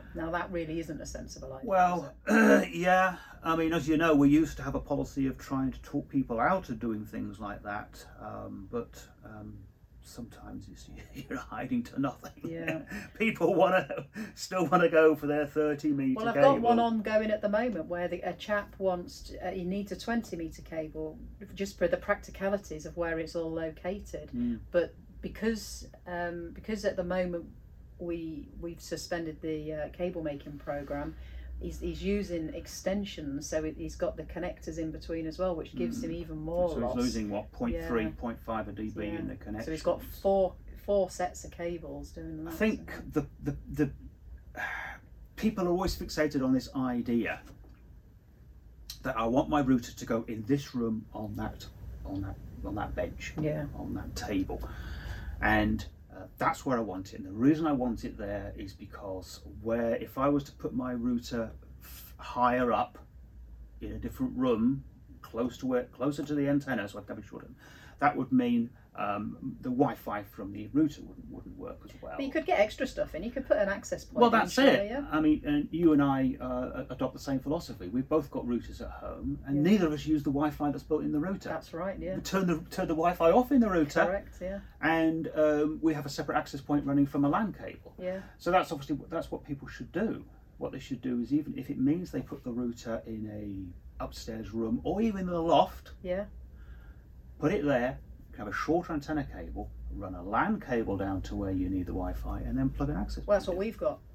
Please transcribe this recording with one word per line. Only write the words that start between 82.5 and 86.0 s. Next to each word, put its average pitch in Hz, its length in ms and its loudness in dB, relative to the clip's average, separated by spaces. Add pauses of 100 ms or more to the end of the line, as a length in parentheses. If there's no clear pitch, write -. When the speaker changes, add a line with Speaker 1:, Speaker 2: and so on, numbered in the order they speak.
Speaker 2:
turn 180 200 -2
the 160 60 2
Wi-Fi 170 360 6
off 247 220 6
in 247 80 10
the 220 80 4
router. 160 360 4
Speaker 1:
Correct, 285 360 -2
yeah. 190 180 -4 (220)
Speaker 2:
And, 160 540 4
um, 151 460 4
we 156 120 4
have 143 120 -2